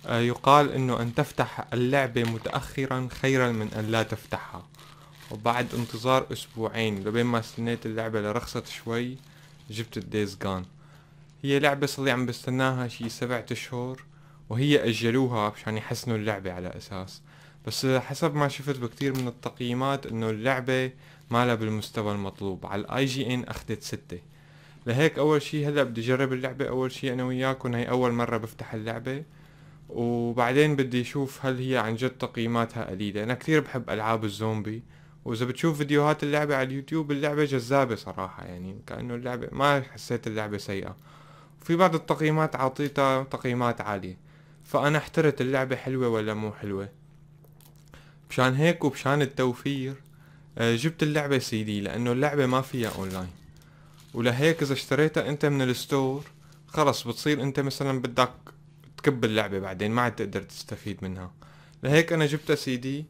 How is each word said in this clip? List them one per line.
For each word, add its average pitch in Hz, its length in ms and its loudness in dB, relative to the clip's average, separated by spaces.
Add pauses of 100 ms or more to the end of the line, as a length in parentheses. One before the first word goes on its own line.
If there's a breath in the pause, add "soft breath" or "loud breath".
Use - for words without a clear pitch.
آه، 120 140 0
يقال 135 520 6
إنه 127 300 0
أن 117 120 -2
تفتح - 580 -2
اللعبة 123 520 2
متأخرًا 127 840 -2
خيرًا 127 420 2
من 107 200 -2
أن 107 120 -4
لا 110 180 2
تفتحها. - 640 -6 (640 loud breath)
وبعد 117 440 -2
انتظار 120 580 0
أسبوعين 110 720 -4
لبين 117 220 2
ما 120 120 2
استنيت 117 480 -4
اللعبة 110 340 -4
لرخصت 110 460 -4
شوي، 123 500 -6 (540 loud breath)
جبت 113 260 -8
الدايز 98 460 -2
جان. 92 220 -2 (800 loud breath)
هي 139 160 2
لعبة 139 280 2
صار 135 180 -4
لي 135 60 4
عم 123 160 2
بستناها 127 600 0
شي 113 200 -8
سبعة 120 440 -4
أشهر، 127 500 -8 (460 loud breath)
وهي 135 400 4
أجلوها 117 680 2
مشان 107 200 -4
يحسنوا 113 400 -4
اللعبة 101 360 -2
على 90 160 -8
أساس. - 540 -12 (440 loud breath)
بس 113 200 -2
حسب 135 480 0
ما 147 140 2
شفت 139 300 -4
بكتير 131 400 -4
من 127 100 -4
التقييمات 123 800 -2
إنه 113 240 -2
اللعبة 127 600 0 (400 loud breath)
ما 120 160 4
لها 120 80 4
بالمستوى 110 580 -2
المطلوب. 98 540 -4
على 98 140 -4
الآي 131 240 -2
جي 127 300 -2
إن 123 100 -2
أخدت - 380 -8
ستة. - 380 -10 (640 loud breath)
لهيك 135 320 4
أول 147 240 4
شي 147 240 -2
هلأ 143 160 2
بدي 117 180 -2
أجرب 127 320 2
اللعبة 127 360 -4
أول 127 240 -2
شي 131 200 -4
أنا 127 120 -2
وياكم، 127 500 -2
هي 120 160 -2
أول 123 220 4
مرة 117 240 0
بفتح 113 380 -8
اللعبة. 117 500 -6 (640 loud breath)
وبعدين 120 880 4
بدي 127 240 2
أشوف 135 460 -4
هل 127 120 0
هي 131 200 0
عن 113 180 0
جد 123 140 0
تقييماتها 117 760 -2
قليلة. 101 380 -4
أنا 120 120 -2
كثير 151 260 2
بحب 131 300 -6
ألعاب 110 340 0
الزومبي، 107 580 -4 (420 loud breath)
وإذا 120 200 -2
بتشوف 147 340 0
فيديوهات 147 440 4
اللعبة 147 340 2
على 131 100 2
اليوتيوب 143 440 -4
اللعبة 147 340 2
جذابة 131 500 2
صراحة، 92 500 -8
يعني 90 420 -10
كأنه 120 280 -8
اللعبة 123 380 -6
ما 139 300 4
حسيت 120 440 -6
اللعبة 107 320 -4
سيئة. 95 380 -6 (640 loud breath)
وفي 165 140 0
بعض 175 180 6
التقييمات 156 600 2
عطيتها 135 680 2
تقييمات 123 580 -2
عالية، 95 360 -6 (480 loud breath)
فأنا 147 340 2
احترت 151 420 2
اللعبة 131 360 0
حلوة 131 320 0
ولا 107 260 0
مو 107 180 -4
حلوة. 98 360 -6 (1400 loud breath)
مشان 127 240 4
هيك 170 300 4
وبشان 143 380 2
التوفير، 131 720 -2 (640 loud breath)
آه، 117 180 4
جبت 156 260 0
اللعبة 147 360 2
سي 110 260 -2
دي 104 160 0
لأنه 117 320 -2
اللعبة 143 340 2
ما 131 140 4
فيها 120 380 -2
أونلاين، 92 320 -6 (840 loud breath)
ولهيك 131 480 2
إذا 139 100 0
اشتريتها 139 560 2
أنت 147 180 0
من 143 160 4
الستور 131 600 0 (440 loud breath)
خلص 143 380 2
بتصير 135 360 0
أنت 139 180 0
مثلًا 135 420 -2
بدك 123 280 2 (680)
تكب 123 280 2
اللعبة 104 340 0
بعدين 95 320 -2
ما 120 120 2
عاد 117 120 0
تقدر 101 280 -4
تستفيد - 600 -10
منها. 92 280 -8 (520 loud breath)
لهيك 160 300 4
أنا 156 140 4
جبتها 151 300 2
سي 127 200 -2
دي. 139 340 -6